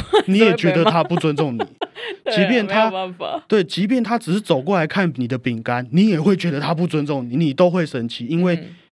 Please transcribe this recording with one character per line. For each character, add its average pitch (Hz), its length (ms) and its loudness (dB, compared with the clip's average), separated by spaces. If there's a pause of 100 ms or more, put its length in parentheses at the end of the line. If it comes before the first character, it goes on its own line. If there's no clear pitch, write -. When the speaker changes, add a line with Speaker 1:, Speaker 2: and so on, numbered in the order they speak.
Speaker 1:
<laughs> 415 200 2
Speaker 2:
你 190 80 2
也 208 200 6
觉 170 160 2
得 170 120 2
他 170 180 2
不 170 140 -2
尊 156 180 0
重 143 200 -2
你。 113 40 -4 (680)
Speaker 1:
对 247 100 -4
啊， - 20 -2
Speaker 2:
即 196 100 4
便 220 200 2
他， 220 240 2
Speaker 1:
没 190 60 -6
有 190 120 -6
办 180 60 -14
法。 175 340 -8
Speaker 2:
对， 202 160 2
即 190 220 -2
便 247 160 0
他 226 160 -2
只 165 140 -6
是 208 80 0
走 147 200 0
过 180 160 -2
来 160 100 0
看 185 300 0
你 127 100 -2
的 127 100 -4
饼 120 260 -4
干， 123 300 -4
你 190 160 6
也 170 120 2
会 190 160 2
觉 170 140 -2
得 139 100 -4
他 143 140 -2
不 170 120 0
尊 151 180 0
重 139 240 -4
你， 120 80 -4
你 156 160 2
都 180 180 4
会 175 140 0
生 120 240 -6
气， 120 180 -10
因 165 160 0
为 175 140 2
Speaker 1:
嗯。 - 200 -12 (180)